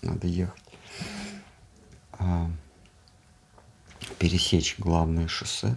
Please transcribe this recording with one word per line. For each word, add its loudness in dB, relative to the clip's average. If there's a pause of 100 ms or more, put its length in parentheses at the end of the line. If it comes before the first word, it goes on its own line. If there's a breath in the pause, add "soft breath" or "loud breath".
надо -2
ехать. -2 (1500 loud breath)
А, 0 (1700)
пересечь 4
главное 2
шоссе -2